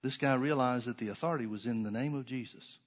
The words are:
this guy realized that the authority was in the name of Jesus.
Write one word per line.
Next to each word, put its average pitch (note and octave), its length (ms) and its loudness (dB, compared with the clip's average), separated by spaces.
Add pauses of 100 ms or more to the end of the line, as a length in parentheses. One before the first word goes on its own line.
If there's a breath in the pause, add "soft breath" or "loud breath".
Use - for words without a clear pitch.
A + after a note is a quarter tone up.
this C3+ 140 -2
guy C#3 180 4
realized B2+ 520 2
that D#3 120 -4
the G#2+ 100 -2
authority C#3 380 -2
was G#2+ 200 -6
in A2+ 160 0
the G#2 80 -2
name C3+ 240 0
of C3+ 100 -4
Jesus. - 640 -10